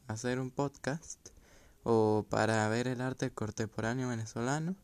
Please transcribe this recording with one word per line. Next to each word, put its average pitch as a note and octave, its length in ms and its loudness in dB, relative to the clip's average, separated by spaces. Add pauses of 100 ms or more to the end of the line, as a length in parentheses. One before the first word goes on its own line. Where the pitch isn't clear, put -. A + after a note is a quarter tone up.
hacer B2 320 -2
un B2+ 120 -4
podcast - 680 -4 (680)
o G#2+ 460 4
para G#2+ 400 4
ver A#2+ 180 0
el B2+ 140 -2
arte C3 300 -2
contemporáneo A2+ 800 -2
venezolano B2+ 720 -2